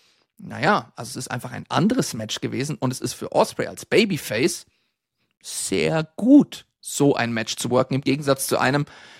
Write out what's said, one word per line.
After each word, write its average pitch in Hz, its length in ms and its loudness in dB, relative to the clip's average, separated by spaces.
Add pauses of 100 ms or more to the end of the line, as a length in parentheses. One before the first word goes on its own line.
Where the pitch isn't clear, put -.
(400)
naja, 131 560 -2
also 117 140 -12
es 127 60 -12
ist 127 140 -8
einfach 120 220 -8
ein - 180 -12
anderes 185 460 0
Match - 260 -8
gewesen 127 380 -4
und 131 120 -2
es - 100 -8
ist - 120 -4
für - 200 -10
Ospreay - 340 0
als - 180 -14
Babyface 170 800 0 (800)
sehr - 720 -2
gut, 262 500 6 (140)
so - 360 2
ein 117 180 0
Match 113 240 -4
zu - 120 -4
worken, 123 240 2
im 131 80 0
Gegensatz 139 460 0
zu - 100 0
einem, 143 300 2 (320)